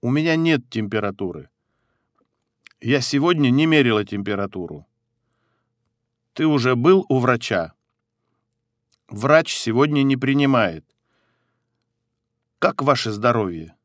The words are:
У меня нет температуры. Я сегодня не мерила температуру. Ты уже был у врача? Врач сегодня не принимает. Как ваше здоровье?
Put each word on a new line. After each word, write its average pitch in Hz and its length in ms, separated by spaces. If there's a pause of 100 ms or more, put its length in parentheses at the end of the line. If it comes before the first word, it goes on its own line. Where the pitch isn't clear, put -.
У 120 80
меня 156 240
нет 160 360
температуры. 98 800 (1300)
Я 135 220
сегодня 147 480
не 143 160
мерила 123 360
температуру. 98 840 (1500)
Ты 156 140
уже 127 280
был 175 360
у 131 80
врача? 117 560 (1300)
Врач 139 460
сегодня 139 480
не 135 140
принимает. 127 680 (1700)
Как - 220
ваше 135 300
здоровье? 104 760